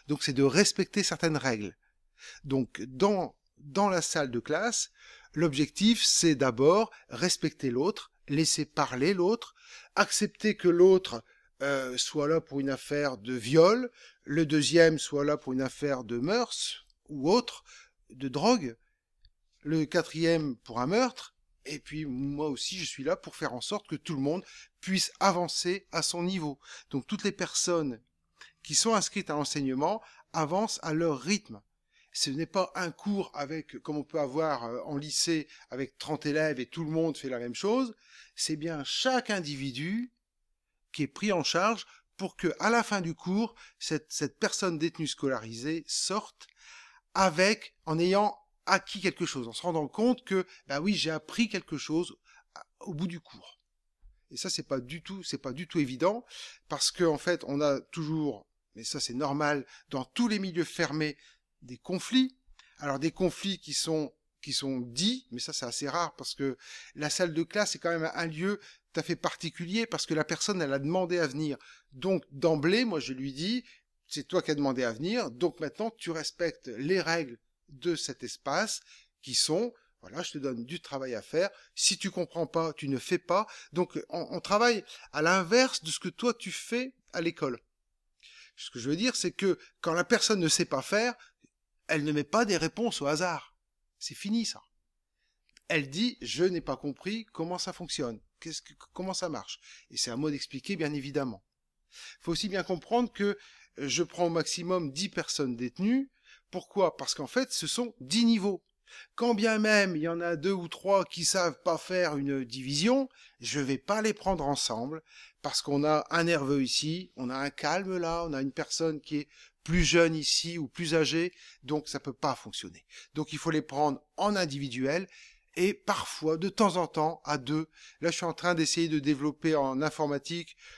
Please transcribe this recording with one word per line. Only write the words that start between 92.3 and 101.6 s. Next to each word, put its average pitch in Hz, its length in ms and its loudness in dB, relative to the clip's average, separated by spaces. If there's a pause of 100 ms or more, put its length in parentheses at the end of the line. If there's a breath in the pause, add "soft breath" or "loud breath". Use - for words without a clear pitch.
des 196 100 2
réponses 165 460 -2
au 139 40 0
hasard. 156 480 -2 (440)
C'est - 160 -10
fini, 220 320 -2
ça. - 160 -10 (1080)
Elle 147 220 0
dit, « 220 320 -2
Je 123 220 -2
n'ai 180 180 0
pas 135 140 -6
compris 202 560 -8
comment 175 260 -6
ça - 160 -8
fonctionne, 123 460 -6 (200)
qu'est-ce 160 220 -10
que, - 100 -20 (220)
comment 185 200 -6
ça 180 140 -4
marche. » 123 320 -8 (300 loud breath)
Et 120 80 -10
c'est - 120 -2
à 117 60 -4
moi 151 140 0
d'expliquer, 143 460 -6
bien 151 180 -2
évidemment. 135 500 -4 (760 loud breath)